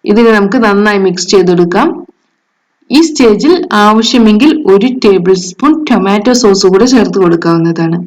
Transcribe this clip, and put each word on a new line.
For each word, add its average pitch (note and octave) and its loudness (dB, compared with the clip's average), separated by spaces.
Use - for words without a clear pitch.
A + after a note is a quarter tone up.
ഇതിനെ A3+ 2
നമുക്ക് G3+ 0
നന്നായി G3+ 0
മിക്സ് F3+ -4
ചെയ്തെടുക്കാം. F3+ 0
ഈ D#4 4
സ്റ്റേജിൽ A#3+ 0
ആവശ്യമെങ്കിൽ A3 2
ഒരു G3+ 2
ടേബിൾ F#3+ 2
സ്പൂൺ - -2
ടൊമാറ്റോ G#3 -2
സോസ് G3 2
കൂടെ G3+ 2
ചേർത്ത് G3+ 0
കൊടുക്കാവുന്നതാണ്. E3 -2